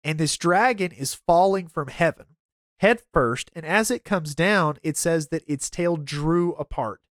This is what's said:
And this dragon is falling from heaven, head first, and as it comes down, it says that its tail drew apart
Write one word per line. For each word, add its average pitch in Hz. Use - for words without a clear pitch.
And 156
this 156
dragon 190
is 135
falling 185
from 147
heaven, -
head 226
first, 127
and 160
as 202
it -
comes 160
down, 165
it 156
says 165
that 160
its 143
tail 170
drew 156
apart 127